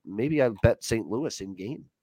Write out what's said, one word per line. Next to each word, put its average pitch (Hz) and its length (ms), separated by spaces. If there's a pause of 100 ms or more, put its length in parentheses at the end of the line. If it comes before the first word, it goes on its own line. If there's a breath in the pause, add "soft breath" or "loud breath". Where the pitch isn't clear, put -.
Maybe 135 380
I 123 80 (140)
bet 117 200
Saint 110 240
Louis 127 320
in 98 140
game 98 320 (180)